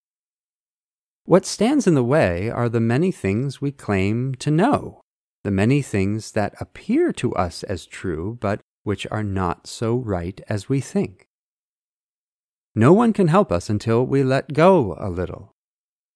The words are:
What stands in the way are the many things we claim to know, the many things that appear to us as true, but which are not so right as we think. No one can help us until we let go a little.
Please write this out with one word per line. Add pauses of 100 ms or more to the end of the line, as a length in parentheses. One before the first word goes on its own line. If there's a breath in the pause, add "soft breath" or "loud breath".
(1200)
What
stands
in
the
way
are
the
many
things
we
claim
to
know, (420)
the
many
things
that
appear
to
us
as
true,
but (240)
which
are
not
so
right
as
we
think. (1500)
No
one
can
help
us
until
we
let
go
a
little. (640)